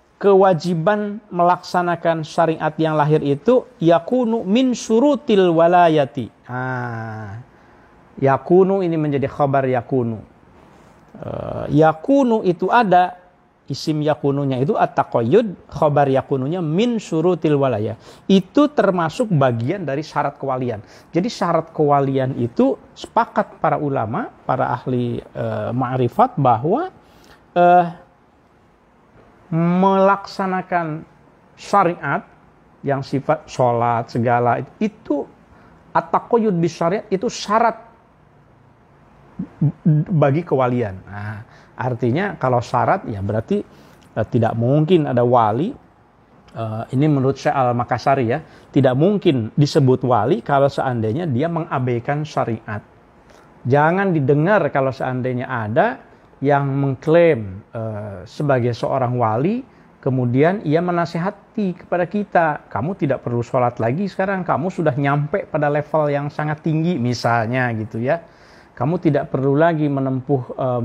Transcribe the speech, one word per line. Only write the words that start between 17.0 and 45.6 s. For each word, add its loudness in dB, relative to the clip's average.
walaya. 0
Itu 2
termasuk 0
bagian 0
dari -4
syarat -4
kewalian. -6
Jadi 0
syarat -2
kewalian 0
itu 0
sepakat -4
para 0
ulama, -4
para -2
ahli, -4
eh, -8
ma'rifat 0
bahwa, 0
eh, 6
melaksanakan 0
syariat 0
yang -2
sifat -4
sholat 0
segala 0
itu, -4
at-taqayyud 0
bis 0
syariat -2
itu -2
syarat 0
bagi 2
kewalian. -2
Nah, -14
artinya -2
kalau 0
syarat 0
ya -6
berarti, -2
eh, -4
tidak 0
mungkin 2
ada 2
wali, 2